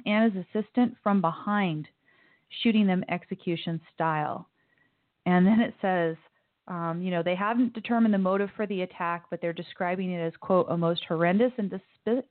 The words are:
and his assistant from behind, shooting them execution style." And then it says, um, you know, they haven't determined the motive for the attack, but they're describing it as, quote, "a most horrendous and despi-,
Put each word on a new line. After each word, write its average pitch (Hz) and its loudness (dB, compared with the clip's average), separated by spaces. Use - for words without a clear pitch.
and 220 2
his 190 -6
assistant 233 -2
from 202 2
behind, 170 -2
shooting 214 4
them 185 2
execution 170 -6
style." 156 -2
And 180 6
then 220 6
it - 0
says, 170 0
um, 170 -6
you 185 -4
know, 170 -2
they 180 0
haven't 233 0
determined 226 2
the 196 2
motive 196 0
for 214 -4
the 190 -4
attack, 170 -6
but 170 -8
they're 170 -4
describing 180 -4
it 175 -4
as, 165 -4
quote, 185 2
"a 170 -2
most 170 0
horrendous 185 2
and 202 -4
despi-, 220 -6